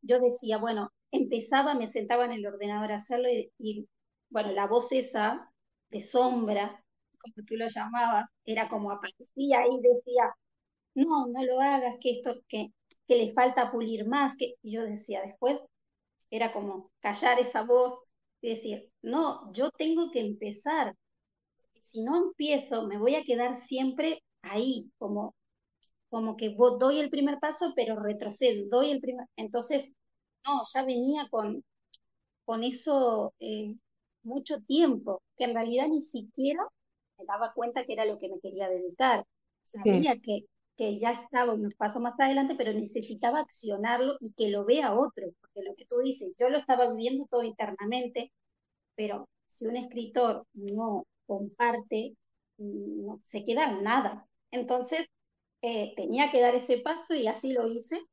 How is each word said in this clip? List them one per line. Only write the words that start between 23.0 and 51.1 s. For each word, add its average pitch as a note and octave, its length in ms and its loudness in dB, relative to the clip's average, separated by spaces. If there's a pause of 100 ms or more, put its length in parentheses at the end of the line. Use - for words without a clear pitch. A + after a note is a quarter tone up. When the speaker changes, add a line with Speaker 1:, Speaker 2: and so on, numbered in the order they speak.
Speaker 1:
a D4+ 80 -2
quedar B3 320 0
siempre C4 680 -2 (200)
ahí", A3 540 -4
como, G#3 380 -6 (720)
como A3 280 -4
que A3 180 -4
vo-, B3 240 6
doy C#4 200 4
el D4 120 -2
primer C#4+ 280 0
paso, D#4 360 -2
pero A3+ 240 0
retrocedo, G#3 680 0
doy C4+ 220 4
el C4+ 100 0
primer, B3 260 -6 (100)
entonces, A#3+ 540 -2 (540)
no, C4+ 160 0 (120)
ya C4+ 120 0
venía C4 460 0
con, G#3+ 320 -2 (800)
con A3+ 180 -4
eso, B3 760 2
eh, G#3+ 360 -8 (480)
mucho C4+ 400 -6
tiempo, C4 580 2 (160)
que B3 80 -2
en A#3+ 100 -2
realidad A#3 320 0
ni D#4 140 2
siquiera C#4 600 -4 (540)
me F3+ 80 -18
daba A3 280 -4
cuenta A#3+ 320 -4
que A3 80 -6
era A3 120 0
lo G#3 120 0
que G3+ 120 -8
me F#3+ 100 -8
quería F#3+ 300 -6
dedicar. F3 560 0 (580)
Speaker 2:
Sí. G3+ 240 6
Speaker 1:
Sabía B3 140 4
que G#3 240 -4 (320)
que G#3 220 -2
ya A#3 120 2
estaba A#3+ 420 0
unos G#3+ 220 -2
pasos G#3+ 260 -2
más A#3+ 180 -4
adelante, C4+ 360 4
pero A3 180 -2
necesitaba A3 680 -2
accionarlo A#3 840 -2
y A3+ 120 -10
que G#3+ 160 0
lo G3+ 160 -2
vea B3 280 4
otro, A3 340 0 (140)
porque - 220 -14
lo - 120 -10
que - 100 -20
tú B3 140 -2
dices, B3+ 400 -4
yo B3 100 4
lo D4 80 2
estaba B3 340 4
viviendo B3+ 380 -2
todo A#3+ 140 2
internamente, A3+ 880 -6 (640)
pero G#3 340 -6 (180)
si - 200 -10
un A#3+ 100 -4
escritor A#3 760 -2
no G3+ 540 -4 (200)